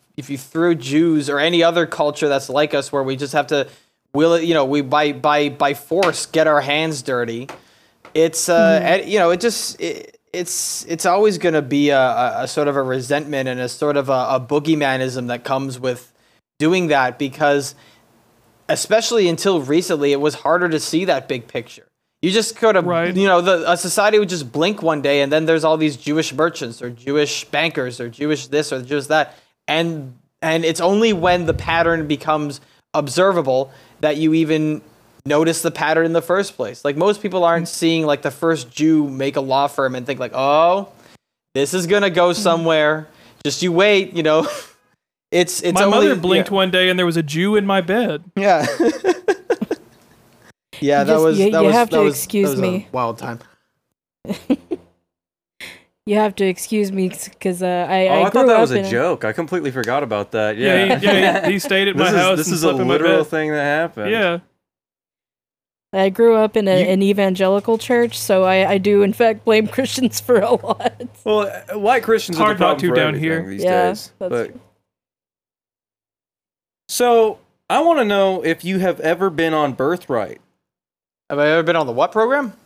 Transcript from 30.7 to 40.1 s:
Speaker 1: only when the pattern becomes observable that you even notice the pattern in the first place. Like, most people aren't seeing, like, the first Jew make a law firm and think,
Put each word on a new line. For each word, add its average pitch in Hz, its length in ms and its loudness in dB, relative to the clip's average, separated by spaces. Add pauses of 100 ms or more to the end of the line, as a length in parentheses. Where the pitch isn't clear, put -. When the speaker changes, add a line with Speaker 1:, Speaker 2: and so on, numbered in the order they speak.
Speaker 1:
only 202 320 2
when 180 340 0
the 156 80 0
pattern 165 540 -2
becomes 147 520 -4 (320)
observable 143 800 0 (280)
that 151 160 0
you 156 180 2
even 156 480 0 (440)
notice 160 360 0
the 165 80 -2
pattern 160 360 0
in 165 60 -2
the 165 100 0
first 190 340 -2
place. 113 280 -10
Like, 143 120 -2
most 202 260 0
people 185 220 -2
aren't 170 240 0
seeing, 165 360 0
like, 147 180 -2
the 147 100 -4
first 156 380 -2
Jew 151 380 2
make 135 280 -4
a 143 40 -2
law 135 280 0
firm 135 260 -2
and 127 100 -10
think, 131 140 -6